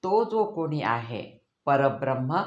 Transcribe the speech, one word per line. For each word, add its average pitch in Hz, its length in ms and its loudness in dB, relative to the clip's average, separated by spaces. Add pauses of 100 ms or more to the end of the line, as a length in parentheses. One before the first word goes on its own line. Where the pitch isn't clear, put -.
तो 208 200 2
जो 220 280 0
कोणी 151 300 -2
आहे 113 680 -4 (140)
परब्रह्म 135 800 2